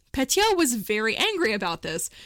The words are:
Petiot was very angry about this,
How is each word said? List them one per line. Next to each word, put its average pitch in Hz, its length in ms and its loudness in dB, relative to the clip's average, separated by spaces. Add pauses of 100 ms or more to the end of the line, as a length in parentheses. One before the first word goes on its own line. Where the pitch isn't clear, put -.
(120)
Petiot 381 440 2
was 285 180 2
very 214 420 -2
angry 339 360 0
about 180 300 -4
this, 165 280 -6 (160)